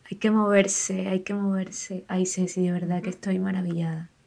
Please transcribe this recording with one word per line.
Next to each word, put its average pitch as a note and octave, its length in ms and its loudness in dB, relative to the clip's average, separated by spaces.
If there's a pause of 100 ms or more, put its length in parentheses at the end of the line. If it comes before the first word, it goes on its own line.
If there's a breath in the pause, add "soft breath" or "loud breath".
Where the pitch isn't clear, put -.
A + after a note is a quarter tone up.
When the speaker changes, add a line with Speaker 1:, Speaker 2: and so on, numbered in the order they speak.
(100)
Speaker 1:
Hay G3 80 -8
que A3 120 2
moverse, G3 760 2
hay F#3+ 120 0
que F#3 140 -6
moverse. F#3+ 760 -2
Ay, F#3 180 2
Ceci, F3+ 400 0
de F3+ 60 0
verdad F3 300 -2
que F#3 80 -6
Speaker 2:
Ujú. F3+ 60 -8
Speaker 1:
estoy F#3+ 220 -2
maravillada. E3+ 720 -2 (160)